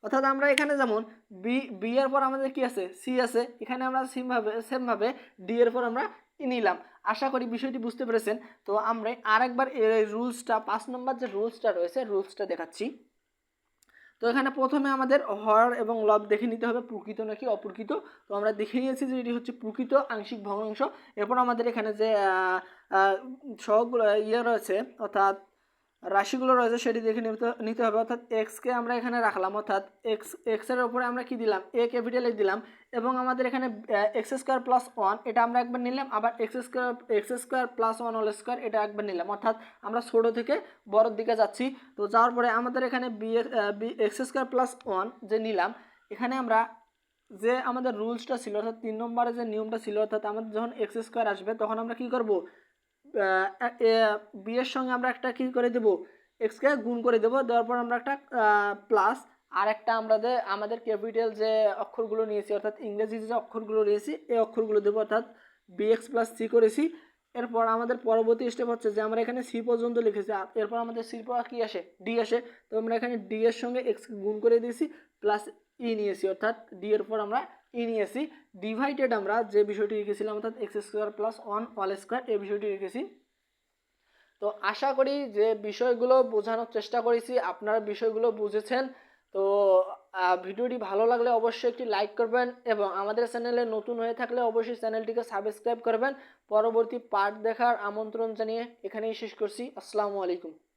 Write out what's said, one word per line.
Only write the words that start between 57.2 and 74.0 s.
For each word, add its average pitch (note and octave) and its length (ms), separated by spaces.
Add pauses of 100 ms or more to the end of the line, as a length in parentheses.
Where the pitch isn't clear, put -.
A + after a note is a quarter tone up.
দেওয়ার A#3 220
পর A#3+ 120
আমরা A#3+ 200
একটা, A#3+ 160
আহ, G#3 760
প্লাস G#3+ 380 (240)
আর G3 180
একটা G#3+ 280
আমরা A3 220
যে A#3 140 (220)
আমাদের G#3+ 260
ক্যাপিটাল A3+ 500
যে G#3+ 200 (280)
অক্ষরগুলো A3 460
নিয়েছি, G#3 300
অর্থাৎ G#3+ 260
ইংরেজি G#3+ 380
যে A3 160
অক্ষরগুলো A3 500
নিয়েছি, G#3 280 (160)
এই A#3 100
অক্ষরগুলো A3 420
দেবো, G#3 180
অর্থাৎ A3 260 (440)
বিএক্স G#3 420
প্লাস A#3 180 (100)
সি A3 100
করেছি। A3+ 340 (520)
এরপর A3+ 320
আমাদের A#3 300
পরবর্তী A3+ 540
স্টেপ A#3+ 180
হচ্ছে A#3 220
যে G#3 100
আমরা A3 200
এখানে B3 220
সি A#3+ 200
পর্যন্ত A#3+ 360
লিখেছি, G#3+ 340
আর F#3+ 220
এরপর A3 240
আমাদের A#3 240
সির A3+ 220
পর A#3+ 180
কি A#3 200
আসে? G#3+ 200 (200)
ডি A3+ 180
আসে। A3+ 180 (320)
তো A3 80
আমরা A3+ 180
এখানে A#3+ 200
ডি G#3+ 300
এর A3+ 60
সঙ্গে B3 280
এক্স A#3+ 300